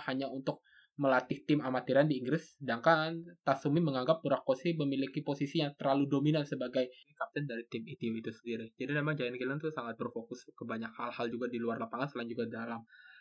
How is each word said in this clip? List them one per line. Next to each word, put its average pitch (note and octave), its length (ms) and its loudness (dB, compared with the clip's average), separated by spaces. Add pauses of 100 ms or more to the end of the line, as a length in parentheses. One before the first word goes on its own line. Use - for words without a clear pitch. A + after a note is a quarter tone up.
hanya C3+ 240 -2
untuk C3+ 320 -4 (380)
melatih C3+ 480 2
tim D3 160 4
amatiran C3 480 4
di B2+ 80 0
Inggris, B2+ 400 -2
sedangkan D#3 640 2 (240)
Tatsumi C#3+ 320 4
menganggap C3+ 400 2
Murakoshi C#3 560 2
memiliki C#3 480 -2
posisi C#3+ 400 0
yang C#3+ 160 -2
terlalu C#3 320 2
dominan D3 320 4
sebagai B2+ 480 -2 (240)
kapten D3 320 -4
dari A#2 240 -6
tim A2+ 160 -6
Itio C3 240 -4
itu A2+ 240 -6
sendiri. A2+ 400 -8
Jadi C#3+ 240 -2
memang D3 160 0
Giant B2 240 -4
Killing C3+ 240 -4
tuh D#3 80 -4
sangat A#2+ 240 -6
berfokus - 560 -8
ke - 160 -14
banyak A2+ 240 -6
hal-hal A#2+ 400 -4
juga A#2 160 -2
di A#2+ 80 -4
luar A#2 240 -2
lapangan A#2+ 320 0
selain A#2+ 160 -4
juga A2+ 240 -2
dalam A#2 320 -6 (380)